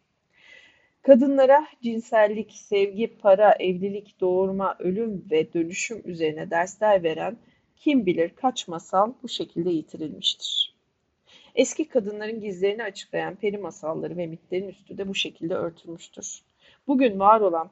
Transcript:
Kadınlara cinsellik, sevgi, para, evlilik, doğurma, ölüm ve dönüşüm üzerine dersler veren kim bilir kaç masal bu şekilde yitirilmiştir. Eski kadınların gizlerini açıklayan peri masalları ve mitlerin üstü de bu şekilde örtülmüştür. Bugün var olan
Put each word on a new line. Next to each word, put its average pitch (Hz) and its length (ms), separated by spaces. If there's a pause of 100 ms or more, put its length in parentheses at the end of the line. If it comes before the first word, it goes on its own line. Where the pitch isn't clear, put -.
(1040)
Kadınlara 269 640 (160)
cinsellik, 220 720
sevgi, 202 640
para, 202 340
evlilik, 196 680
doğurma, 190 580
ölüm 202 520
ve 160 220
dönüşüm 175 520
üzerine 165 460
dersler 185 520
veren 170 340 (400)
kim 269 300
bilir 170 300
kaç - 320
masal 190 440 (100)
bu 240 60
şekilde 170 420
yitirilmiştir. - 1080 (800)
Eski 269 320
kadınların 214 520
gizlerini 202 420
açıklayan 175 540
peri 202 220
masalları 160 580
ve 180 100
mitlerin 180 420
üstü 190 300
de 196 100
bu 196 60
şekilde 165 400
örtülmüştür. 170 880 (440)
Bugün 254 320
var 214 220
olan 170 320